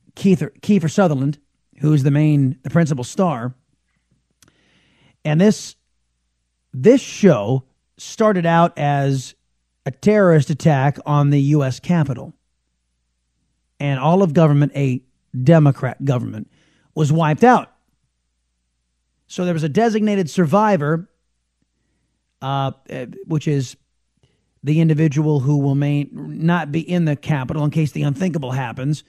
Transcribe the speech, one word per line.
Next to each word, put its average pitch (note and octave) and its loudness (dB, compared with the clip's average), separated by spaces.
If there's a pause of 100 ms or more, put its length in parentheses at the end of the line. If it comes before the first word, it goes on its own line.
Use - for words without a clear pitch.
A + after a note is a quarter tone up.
(160)
Kiefer, F3+ 0 (120)
Kiefer F3 0
Sutherland, D3 0 (420)
who's D3 2
the C#3+ 0
main, C#3+ 2
the C3 -12
principal C#3+ 0
star. B2+ -4 (1700)
And D3+ 0
this, - 0 (1000)
this G3+ 4
show C3 0 (320)
started G3 -2
out E3+ 2
as C#3 -2 (500)
a C#3 -8
terrorist F3+ 4
attack C#3 0
on C#3+ 2
the C#3+ 4
U C#3+ 2
S B2+ -4
Capitol. D#3+ -2 (1500)
And C#3 -2
all E3+ 2
of D#3+ 0
government, D3 4
a C3+ -2 (400)
Democrat C#3 2
government, A#2 -4 (460)
was D#3 0
wiped D#3 0
out. A3+ 4 (1600)
So - -8
there F3 -2
was D#3 -4
a E3 -2
designated G#3 0
survivor, E3+ 0 (1300)
uh, C3+ -4 (180)
uh, C3 -10 (200)
which D#3 -4
is C#3 -4 (840)
the D3+ 0
individual D3+ 0
who C#3+ 0
will C#3 0
may C#3+ -2
not D#3 -4
be D#3+ -4
in E3+ -2
the D3 0
Capitol D3 -6
in D3 -2
case D#3 -2
the D3+ -6
unthinkable C#3+ -4
happens, C3 -6